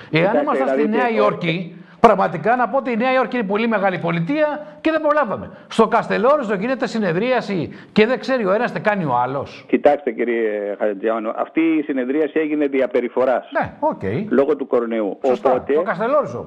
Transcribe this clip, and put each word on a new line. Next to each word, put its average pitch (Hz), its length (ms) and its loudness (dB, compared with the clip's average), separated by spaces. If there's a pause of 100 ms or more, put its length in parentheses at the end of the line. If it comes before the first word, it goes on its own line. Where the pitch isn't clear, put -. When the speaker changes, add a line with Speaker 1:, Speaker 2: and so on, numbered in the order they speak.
(100)
Speaker 1:
Εάν - 0 -
Speaker 2:
Κοιτάξτε, 190 320 2
Speaker 1:
ήμασταν 269 260 0
στη - 80 2
Speaker 2:
δηλαδή, 220 200 0
Speaker 1:
Νέα 240 120 2
Speaker 2:
και 226 60 -2
Speaker 1:
Υόρκη, 185 600 -2 (240)
πραγματικά 190 560 4
να 247 120 0
πω 269 80 -4
ότι 254 160 -2
η 233 40 -2
Νέα 254 160 0
Υόρκη 254 240 0
είναι 240 100 -2
πολύ 208 220 0
μεγάλη 190 300 0
πολιτεία 277 680 -2 (140)
και 320 100 0
δεν 320 100 0
προλάβαμε. 277 500 0 (180)
Στο 220 200 4
Καστελόριζο 220 640 2
γίνεται 247 320 -2
συνεδρίαση 202 840 -2 (200)
και 214 140 6
δεν 247 140 0
ξέρει 247 260 -2
ο 185 60 2
ένας 220 200 0
τι 180 80 -6
κάνει 202 240 0
ο 131 120 0
άλλος. 127 520 -4
Speaker 2:
Κοιτάξτε, 143 420 2
κύριε 113 680 -2
Χατζιάννου, 110 580 -2
αυτή 120 240 -2
η 160 220 2
συνεδρίαση 143 560 -2
έγινε 151 280 0
δια 135 220 2
περιφοράς. 123 600 0 (120)
Speaker 1:
Ναι, - 200 -4
οκ. 254 200 -2 (280)
Speaker 2:
Λόγω 139 280 2
του 135 100 -8
κορονοϊού. 113 600 -2
Speaker 1:
Σωστά, 127 240 2
Speaker 2:
Οπότε 127 220 0
Speaker 1:
στο 156 100 2
Καστελόριζο 208 640 -2